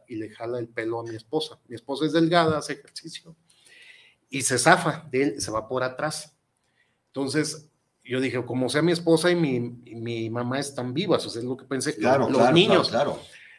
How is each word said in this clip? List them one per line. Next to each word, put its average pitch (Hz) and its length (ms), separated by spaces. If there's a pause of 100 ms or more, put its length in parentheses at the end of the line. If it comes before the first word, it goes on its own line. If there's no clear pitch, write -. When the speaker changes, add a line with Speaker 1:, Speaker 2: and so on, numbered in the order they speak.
Speaker 1:
y 123 80
le 107 140
jala 117 280
el 117 100
pelo 113 320
a 117 40
mi 117 120
esposa. 156 420 (100)
Mi 123 60
esposa - 320
es 143 80
delgada, 165 420
hace 147 180
ejercicio - 640 (960)
y 135 120
se 127 160
zafa 165 540
de 131 100
él, - 180
se - 120
va 110 160
por 127 160
atrás. 139 520 (720)
Entonces, 139 640 (320)
yo 123 180
dije, 123 240
"Como 123 240
sea 147 140
mi 170 80
esposa 170 400
y 175 60
mi, 147 200 (280)
y - 100
mi 117 340
mamá 120 300
están 127 340
vivas", 165 320
o 107 60
sea, 110 100
es 117 60
lo 123 100
que - 80
pensé, 139 320
Speaker 2:
Claro, 123 280
Speaker 1:
los, 113 80
los 135 80
Speaker 2:
claro, 123 140
Speaker 1:
niños. 180 360
Speaker 2:
claro, 123 220
claro. - 140 (320)